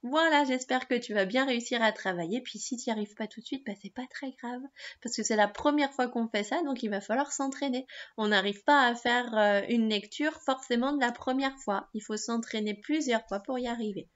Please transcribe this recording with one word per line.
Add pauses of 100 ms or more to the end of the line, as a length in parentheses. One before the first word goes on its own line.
Voilà,
j'espère
que
tu
vas
bien
réussir
à
travailler.
Puis
si
t'y
arrives
pas
tout
de
suite,
bah,
c'est
pas
très
grave. (400)
Parce
que
c'est
la
première
fois
qu'on
fait
ça,
donc
il
va
falloir
s'entraîner. (300)
On
n'arrive
pas
à
faire,
euh,
une
lecture
forcément
de
la
première
fois.
Il
faut
s'entraîner
plusieurs
fois
pour
y
arriver.